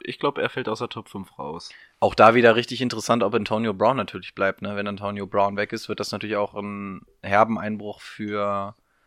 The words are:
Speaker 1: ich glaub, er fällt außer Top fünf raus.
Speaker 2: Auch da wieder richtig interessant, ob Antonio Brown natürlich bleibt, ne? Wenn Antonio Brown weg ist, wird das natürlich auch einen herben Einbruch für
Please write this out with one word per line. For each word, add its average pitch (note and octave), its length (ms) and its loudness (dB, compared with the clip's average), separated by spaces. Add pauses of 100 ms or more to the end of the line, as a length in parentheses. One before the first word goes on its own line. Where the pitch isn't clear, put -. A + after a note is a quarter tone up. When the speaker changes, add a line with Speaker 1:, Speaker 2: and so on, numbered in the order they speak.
Speaker 1:
ich - 160 -10
glaub, C#3+ 200 -2
er B2 120 -2
fällt B2 180 -6
außer A2 200 -4
Top - 200 -12
fünf - 300 -14
raus. D2+ 320 -12 (300)
Speaker 2:
Auch G2 160 2
da A2+ 180 10
wieder A#2 220 8
richtig A#2+ 240 -4
interessant, A#2 420 0
ob G2+ 100 0
Antonio A2 420 -2
Brown G#2+ 220 2
natürlich G2 380 -8
bleibt, F#2+ 260 -2
ne? G2+ 140 -6
Wenn G2+ 140 -4
Antonio G2+ 400 -6
Brown G2+ 280 2
weg G#2 160 -4
ist, A2+ 160 -6
wird G#2+ 120 -4
das G#2 100 -6
natürlich G#2+ 240 -6
auch G#2 220 -2
einen G2+ 500 -10 (160)
herben G#2 380 4
Einbruch G#2 400 -8
für G#2 720 -4 (320)